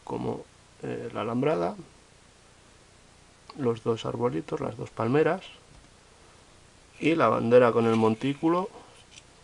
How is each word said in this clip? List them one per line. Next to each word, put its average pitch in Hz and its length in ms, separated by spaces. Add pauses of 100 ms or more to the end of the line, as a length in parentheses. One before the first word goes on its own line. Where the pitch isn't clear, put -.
como, 62 420 (380)
eh, 120 300
la 107 80
alambrada, 151 540 (1800)
los 117 260
dos 113 220
arbolitos, 131 560
las - 160
dos 131 120
palmeras 151 520 (1600)
y 156 160
la 143 120
bandera 117 440
con 117 140
el 113 100
montículo, 139 760 (760)